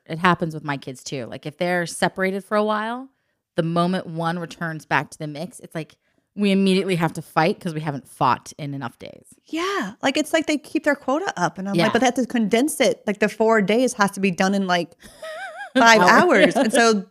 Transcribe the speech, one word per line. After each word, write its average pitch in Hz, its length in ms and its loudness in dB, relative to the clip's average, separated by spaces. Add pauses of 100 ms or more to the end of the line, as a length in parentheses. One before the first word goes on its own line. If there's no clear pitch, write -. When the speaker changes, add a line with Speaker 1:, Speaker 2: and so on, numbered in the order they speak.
Speaker 1:
it 160 140 -10
happens 170 340 2
with 156 120 -12
my 143 120 -4
kids 131 260 -14
too. 131 240 -8
Like, - 180 -14
if 151 120 -12
they're 175 280 -2
separated 190 580 -2
for 208 140 -2
a 214 60 2
while, 220 440 -4 (480)
the 165 80 0
moment 170 440 0
one 165 300 -4
returns 165 480 -10
back 151 260 0
to - 60 -20
the 156 100 -8
mix, 151 340 -12
it's - 140 -20
like 156 200 -10 (400)
we 202 160 2
immediately 190 440 2
have 160 180 0
to 160 80 -12
fight 165 380 0
'cause 170 160 -6
we 156 60 -8
haven't 143 260 -6
fought - 500 0
in 143 160 -10
enough 139 260 -10
days. - 280 -20 (180)
Speaker 2:
Yeah. 330 560 -6
Like, 269 160 -2
it's 302 160 -4
like 320 140 0
they 302 100 -2
keep - 260 -6
their 285 120 0
quota 311 420 -4
up, 170 200 -2
and 196 120 -6
I'm 202 60 -2
Speaker 1:
Yeah. 175 80 2
Speaker 2:
like, 214 100 2
"But 233 60 4
they 254 80 2
have 247 80 0
to 254 100 -2
condense 233 560 0
it. 196 260 0
Like, 202 120 -2
the 214 100 2
four 220 320 2
days 226 320 2
has 196 180 0
to - 80 -12
be 190 120 0
done 190 240 0
in, 196 120 -2
like, 180 240 -2 (420)
Speaker 1:
<laughs> 719 440 -10
Speaker 2:
five 226 240 8
Speaker 1:
An 180 80 6
hour. 294 260 6
Speaker 2:
hours." 190 200 4
And 226 180 0
Speaker 1:
<laughs> 254 60 2
Speaker 2:
so 226 320 4